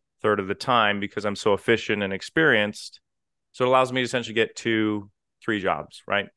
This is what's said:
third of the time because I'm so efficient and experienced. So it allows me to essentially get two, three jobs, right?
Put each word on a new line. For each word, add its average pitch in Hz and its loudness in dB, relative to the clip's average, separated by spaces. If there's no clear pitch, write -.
third 104 2
of 95 -4
the 98 -4
time 104 2
because 101 -6
I'm 101 -4
so 104 2
efficient 107 0
and 98 -4
experienced. 107 0
So 127 -2
it 127 2
allows 131 4
me 127 -2
to 123 -2
essentially 113 -6
get 113 0
two, 107 -2
three 107 -2
jobs, 82 -4
right? 98 -2